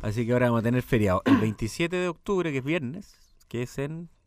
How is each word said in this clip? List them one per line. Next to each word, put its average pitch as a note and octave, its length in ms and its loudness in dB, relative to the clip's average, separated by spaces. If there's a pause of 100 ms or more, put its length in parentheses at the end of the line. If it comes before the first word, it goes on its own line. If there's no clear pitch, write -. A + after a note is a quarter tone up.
Así A2+ 180 -2
que A#2+ 80 2
ahora B2 140 4
vamos A#2 120 2
a G2+ 40 0
tener A#2+ 200 2
feriado G#2 420 2
el C4+ 120 6
veintisiete C#3+ 580 -2
de F3+ 140 -2
octubre, E3+ 420 -2
que C3+ 80 -2
es B2 40 -4
viernes, D#3 520 -6 (320)
que A#2+ 160 -4
es - 160 -8
en D#3+ 300 -8 (180)